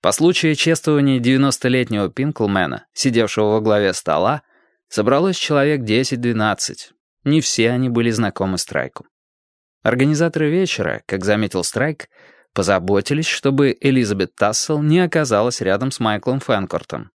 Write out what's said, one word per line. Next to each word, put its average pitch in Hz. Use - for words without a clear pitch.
По 95
случаю 160
чествования 143
девяностолетнего 123
Пинклмена, 101
сидевшего 110
во 110
главе 104
стола, 90
собралось 143
человек 143
десять-двенадцать. 113
Не 151
все 113
они 123
были 117
знакомы 98
Страйку. -
Организаторы 151
вечера, 110
как 95
заметил 104
Страйк, -
позаботились, 101
чтобы 139
Элизабет 107
Тассел 113
не 151
оказалась 127
рядом 101
с -
Майклом 113
Фэнкортом. 92